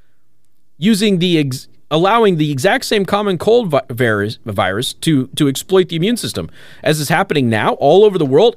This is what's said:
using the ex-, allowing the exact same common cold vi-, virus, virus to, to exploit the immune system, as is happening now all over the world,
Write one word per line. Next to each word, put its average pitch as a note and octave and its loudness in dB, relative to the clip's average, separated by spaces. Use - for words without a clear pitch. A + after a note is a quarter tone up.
using G3 0
the E3+ 0
ex-, C3+ -4
allowing G3 2
the D3+ -2
exact F#3 0
same G#3 -2
common G3+ -2
cold A3+ 2
vi-, C#3 0
virus, A2 -2
virus G2+ -4
to, C#3 0
to D3 -2
exploit F3 0
the E3 -8
immune G#3 0
system, - -8
as D3+ 0
is C3+ -6
happening D#3+ 0
now A#2 0
all F3 4
over G3 2
the D3+ 0
world, D#3+ 2